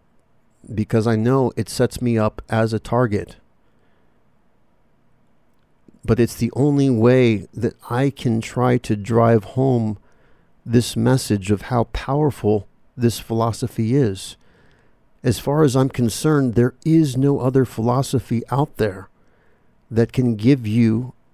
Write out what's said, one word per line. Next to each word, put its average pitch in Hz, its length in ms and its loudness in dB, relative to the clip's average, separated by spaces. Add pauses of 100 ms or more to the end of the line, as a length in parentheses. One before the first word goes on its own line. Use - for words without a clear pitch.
(760)
because 107 320 0
I 117 100 2
know 123 400 0
it 110 120 -6
sets - 320 -4
me 120 160 -2
up 107 320 -2
as 113 240 0
a 110 60 -4
target. 104 580 -4 (2750)
But 110 160 0
it's 117 180 0
the 113 200 -2
only 139 320 2
way 120 640 2
that 113 220 -4 (160)
I 127 180 0
can 117 320 -2
try 123 380 0
to - 180 -2
drive 113 480 2
home 120 540 0 (680)
this 117 320 0
message 110 540 0
of 101 120 0
how 120 220 -2
powerful 131 840 -2 (300)
this 117 220 -2
philosophy 113 760 -4
is. 110 420 -4 (840)
As 127 160 -2
far 147 240 0
as 131 140 2
I'm 135 140 2
concerned, 131 640 0
there 123 200 2 (120)
is 156 320 2
no 139 220 2
other 131 260 2
philosophy 120 840 -2
out 135 280 -2
there 101 320 -4 (800)
that 113 220 0
can 123 240 0
give 120 300 2
you 113 460 0 (220)